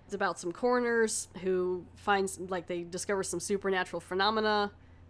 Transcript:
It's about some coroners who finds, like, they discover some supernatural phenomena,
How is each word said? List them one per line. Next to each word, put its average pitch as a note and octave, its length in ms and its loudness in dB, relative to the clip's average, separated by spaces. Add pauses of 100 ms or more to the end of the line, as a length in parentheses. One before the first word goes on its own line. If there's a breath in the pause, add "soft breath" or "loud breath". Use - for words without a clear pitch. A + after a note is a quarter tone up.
It's - 80 -8
about G3 260 0
some F3+ 100 -4
coroners A#3 760 2 (140)
who F3+ 420 0 (100)
finds, G3 460 0
like, F3+ 260 -4
they F3 160 -4
discover F#3 400 -2
some F3+ 160 -4
supernatural F#3+ 640 0
phenomena, G#3 720 2 (380 soft breath)